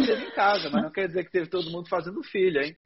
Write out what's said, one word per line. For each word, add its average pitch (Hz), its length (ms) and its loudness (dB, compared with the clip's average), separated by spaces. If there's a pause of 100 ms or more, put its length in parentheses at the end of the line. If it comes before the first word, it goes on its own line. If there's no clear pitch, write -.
teve 220 220 0
em - 40 -12
casa, 202 400 2
mas - 120 2
não 156 80 -6
quer 190 180 -2
dizer 170 160 -2
que - 80 -18
teve 165 160 0
todo 165 220 -4
mundo 170 180 -8
fazendo 185 340 -4
filho, 185 400 2
hein? 156 120 -4 (120)